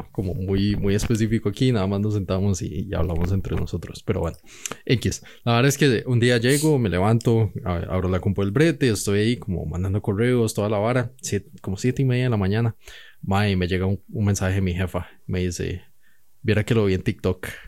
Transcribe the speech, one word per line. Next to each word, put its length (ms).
como 220
muy, 460
muy 140
específico 540
aquí, 240
nada 140
más 140
nos 140
sentamos 480
y, 260
y 60
hablamos 380
entre 240
nosotros. 480
Pero 160
bueno, 160
X. 360
La 120
verdad 120
es 100
que 280
un 140
día 180
llego, 400
me 100
levanto, 640
a-, 260
abro 180
la 120
compu 220
del 100
brete, 360
estoy 320
ahí 160
como 300
mandando 340
correos, 540
toda 140
la 100
vara, 420
siete, 300
como 160
siete 260
y 40
media 180
de 60
la 60
mañana. 400
Mae, 340
me 120
llega 180
un, 140
un 140
mensaje 320
de 60
mi 120
jefa, 340
me 140
dice, 420
"Viera 220
que 100
lo 120
vi 80
en 80
TikTok". 440